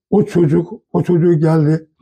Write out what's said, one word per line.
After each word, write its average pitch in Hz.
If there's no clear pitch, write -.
o -
çocuk, 170
o 175
çocuğu 175
geldi. 156